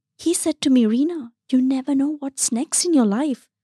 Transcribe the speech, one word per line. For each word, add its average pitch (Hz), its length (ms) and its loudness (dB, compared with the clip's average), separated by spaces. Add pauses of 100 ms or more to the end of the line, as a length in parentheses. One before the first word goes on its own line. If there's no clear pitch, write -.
(180)
he 330 160 -2
said - 300 -2
to 285 80 2
me, 254 140 6
"Reena, 254 480 -2 (180)
you 254 100 2
never 262 340 0
know 285 240 0
what's - 320 -6
next 254 360 -4
in 339 80 2
your 254 100 4
life. 233 420 -2 (180)